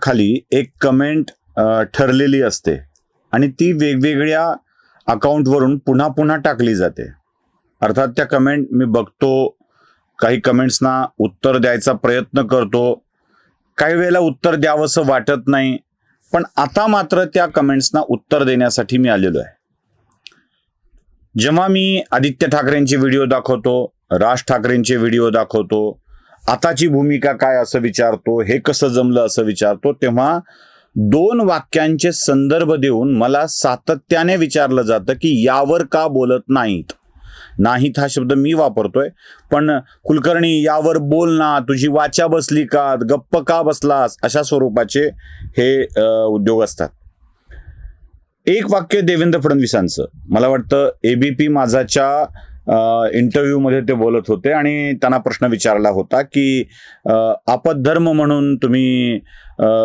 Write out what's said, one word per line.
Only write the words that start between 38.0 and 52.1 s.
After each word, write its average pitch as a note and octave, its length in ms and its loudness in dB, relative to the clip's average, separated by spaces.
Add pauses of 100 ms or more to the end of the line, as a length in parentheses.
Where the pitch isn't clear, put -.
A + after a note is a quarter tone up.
शब्द B2+ 220 -2
मी C#3 200 2
वापरतोय, B2+ 560 0 (440)
पण D3 260 0 (260)
"कुलकर्णी, D#3+ 600 0
यावर D#3 340 0
बोल D#3+ 400 0
ना, D3+ 200 0
तुझी C3 300 -2
वाचा D3+ 380 0
बसली D3+ 400 0
का, C#3+ 280 0 (160)
गप्प C#3+ 280 0
का E3 240 0
बसलास?" C#3+ 600 0
अशा D3 200 0
स्वरूपाचे C3 680 0 (480)
हे, C3 260 2
अ, A2 460 0
उद्योग A2 340 0
असतात. F2 260 -4 (1600)
एक G3+ 240 0
वाक्य G3+ 300 0
देवेंद्र E3+ 400 2
फडणवीसांचं, A#2+ 640 0 (240)
मला A#2 200 2
वाटतं C3+ 440 0 (120)
एबीपी C3 440 0
माझाच्या, C#3 840 0 (340)